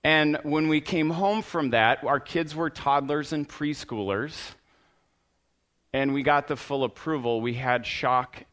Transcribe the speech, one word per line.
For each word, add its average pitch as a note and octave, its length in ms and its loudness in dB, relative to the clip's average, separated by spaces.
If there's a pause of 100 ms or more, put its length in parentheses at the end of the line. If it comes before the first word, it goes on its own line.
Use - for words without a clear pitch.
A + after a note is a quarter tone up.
And D3+ 400 4
when D#3 240 2
we D3+ 140 2
came D#3 280 0
home G3 320 0
from D3 300 -2
that, A2+ 320 4
our C3+ 160 2
kids D#3 360 -4
were D#3+ 140 -2
toddlers C#3+ 640 0
and D3 160 -4
preschoolers, B2 1040 -6 (1400)
and C3+ 220 0
we C#3 80 -2
got C#3+ 260 2
the D3 80 -2
full C3+ 280 -4
approval. A#2+ 580 -2
We A#2+ 140 -4
had B2 320 0
shock B2+ 640 -2